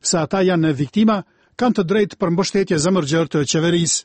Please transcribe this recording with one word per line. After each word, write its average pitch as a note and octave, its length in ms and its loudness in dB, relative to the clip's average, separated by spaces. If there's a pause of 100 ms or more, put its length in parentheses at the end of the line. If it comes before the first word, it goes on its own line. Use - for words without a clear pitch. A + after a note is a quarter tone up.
se - 160 -2
ata F3 240 -2
janë E3+ 320 2
viktima, G#3 460 0 (340)
kanë A#3+ 240 0
të G3+ 140 0
drejtë G3+ 260 0
për E3+ 160 0
mbështetje F#3 480 0
zemërgjër E3 540 0
të D3 160 2
qeverisë. E3+ 540 0